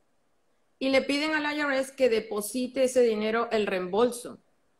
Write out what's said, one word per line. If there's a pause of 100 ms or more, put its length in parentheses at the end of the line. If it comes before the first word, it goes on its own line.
(800)
Y
le
piden
al
I
R
S
que
deposite
ese
dinero,
el
reembolso. (400)